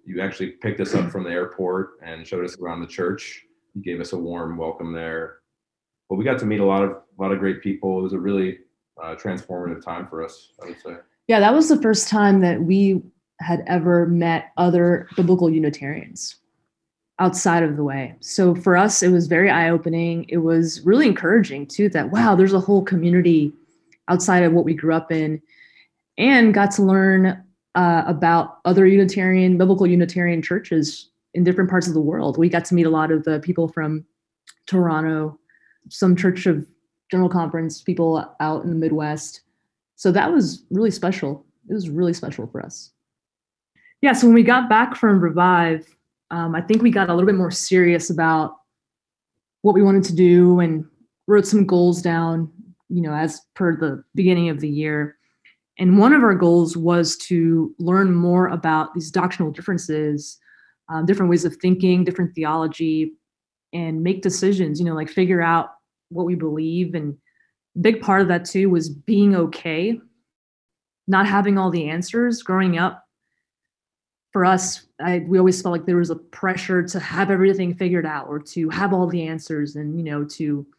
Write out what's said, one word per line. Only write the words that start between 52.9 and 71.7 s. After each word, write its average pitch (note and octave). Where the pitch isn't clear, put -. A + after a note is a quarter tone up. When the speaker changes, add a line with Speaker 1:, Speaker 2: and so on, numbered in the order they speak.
Speaker 2:
know, D3+
as D#3
per E3+
the D3+
beginning F3
of D3
the D3+
year. D3
And F#3
one A#3
of D4
our G#3+
goals E3+
was E3+
to E3
learn F3+
more F3
about D#3+
these D#3
doctrinal F3+
differences, D3+
um, D#3+
different F#3+
ways E3+
of D#3+
thinking, F3+
different F3
theology, D#3
and D#3+
make F#3+
decisions, F#3
you F3
know, E3
like, D#3
figure F3+
out E3
what F3
we F3
believe. D#3+
And D3
a F3
big A3
part G3
of F3+
that, F3
too, F#3+
was D#3+
being G3+
okay, E3+
not F#3+
having G3+
all F#3